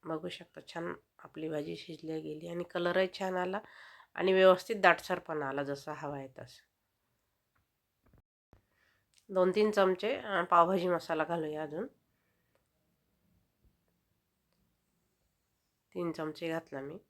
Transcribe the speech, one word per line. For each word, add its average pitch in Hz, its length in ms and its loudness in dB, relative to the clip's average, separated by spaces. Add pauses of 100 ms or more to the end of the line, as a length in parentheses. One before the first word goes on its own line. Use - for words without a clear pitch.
बघू 165 260 -6
शकता - 380 -16
छान 170 260 -8 (240)
आपली 156 320 -10
भाजी 156 260 -6
शिजली 160 460 -10
गेली 156 260 -12
आणि 170 160 -6
कलरही 175 440 0 (120)
छान 185 160 -4
आला 185 240 -2 (540)
आणि 185 200 2
व्यवस्थित 185 420 6
दाटसरपणा 175 760 2
आला 139 140 -4
जसा 143 300 -6
हवा 143 240 -8
आहे 135 100 -12
तसा. 123 340 -18 (2750)
दोन 185 260 4
तीन 214 160 4
चमचे, 196 440 2
अ, 196 280 -2
पावभाजी 175 440 6
मसाला 160 360 0
घालूया 156 400 -4
अजून. 160 240 -8 (4000)
तीन 175 180 -4
चमचे 156 380 -6
घातला 160 320 -6
मी 147 160 -12 (120)